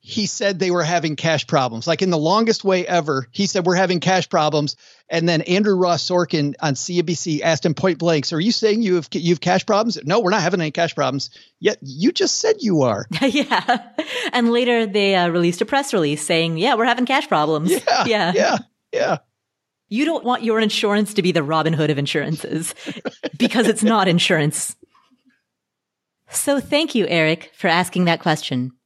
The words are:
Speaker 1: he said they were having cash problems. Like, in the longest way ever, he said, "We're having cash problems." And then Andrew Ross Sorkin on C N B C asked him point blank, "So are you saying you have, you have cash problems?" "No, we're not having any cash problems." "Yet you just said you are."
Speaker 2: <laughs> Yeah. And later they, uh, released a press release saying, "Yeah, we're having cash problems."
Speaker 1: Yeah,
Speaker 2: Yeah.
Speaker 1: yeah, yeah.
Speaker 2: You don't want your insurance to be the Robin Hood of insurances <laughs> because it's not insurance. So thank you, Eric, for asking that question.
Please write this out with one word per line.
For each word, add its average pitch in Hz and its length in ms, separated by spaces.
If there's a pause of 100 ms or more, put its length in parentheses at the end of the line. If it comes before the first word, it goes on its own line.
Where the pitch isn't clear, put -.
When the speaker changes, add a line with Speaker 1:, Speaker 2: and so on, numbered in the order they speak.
Speaker 1:
he - 240
said 196 340
they 185 120
were 175 120
having 160 320
cash 156 320
problems. 127 400
Like, 165 140
in 185 80
the 170 80
longest 208 460
way 185 220
ever, 147 460
he 202 140
said, 185 200
"We're 180 100
having 180 260
cash 185 260
problems." 151 480 (340)
And 165 200
then 165 140
Andrew 202 320
Ross 175 320
Sorkin 170 520
on 147 160
C 175 240
N 170 60
B 170 80
C 151 300
asked 160 220
him 165 80
point 175 240
blank, 165 280
"So 170 100
are 156 60
you 214 100
saying 220 300
you 185 140
have, 165 180
you 170 200
have 160 60
cash 185 260
problems?" 220 380
"No, 170 160
we're 185 120
not 208 100
having 180 180
any 156 120
cash 170 240
problems." 135 340 (300)
"Yet 208 220
you 143 300
just - 280
said 440 200
you 196 220
are." 113 320
Speaker 2:
<laughs> 160 80
Yeah. 254 680 (440)
And 233 180
later 240 340
they, 196 300
uh, 175 140
released 175 320
a 233 40
press 277 280
release 151 320
saying, 165 320
"Yeah, 233 180
we're 226 100
having 247 200
cash 269 240
problems." 156 420
Speaker 1:
Yeah, - 340
Speaker 2:
Yeah. 208 300
Speaker 1:
yeah, - 220 (340)
yeah. 147 260 (680)
Speaker 2:
You 226 160
don't 302 220
want 240 180
your 220 160
insurance 208 540
to 202 80
be 180 100
the 160 120
Robin 156 300
Hood 151 160
of 147 80
insurances 151 800 (300)
<laughs> - 320
because 240 300
it's 214 160
not 214 260
insurance. 165 680 (1500)
So 285 300
thank 302 340
you, 202 140
Eric, 165 480
for - 140
asking 180 360
that 165 140
question. 131 540 (120)